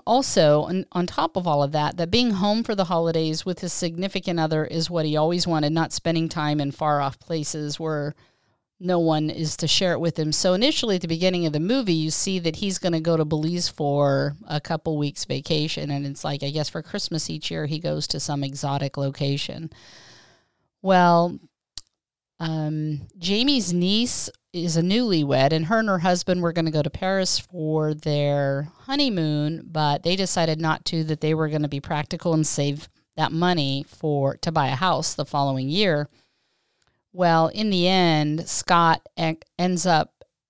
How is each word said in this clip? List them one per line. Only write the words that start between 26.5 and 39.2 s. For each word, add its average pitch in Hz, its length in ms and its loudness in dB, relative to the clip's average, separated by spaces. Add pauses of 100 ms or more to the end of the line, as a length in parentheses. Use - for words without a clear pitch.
gonna 165 200 0
go 151 100 2
to 143 80 0
Paris 190 480 0
for 156 560 -2
their 143 760 0 (120)
honeymoon, 165 840 0
but 151 380 0
they 180 140 0
decided 165 440 0
not 160 260 0
to, 160 180 -2
that 156 160 -2
they 156 140 2
were 156 140 0
gonna 151 200 -2
be 143 120 -4
practical 165 540 -2
and 156 100 4
save 143 440 -2 (280)
that 156 140 0
money 156 560 0
for, 143 520 -2
to - 120 -4
buy 160 160 2
a 131 80 0
house 160 400 0
the 147 100 -4
following 135 440 -2
year. 156 400 0 (1080)
Well, 165 340 4
in 214 200 -2
the 180 200 4
end, 160 600 2
Scott 170 580 2 (120)
en-, 160 180 -2 (220)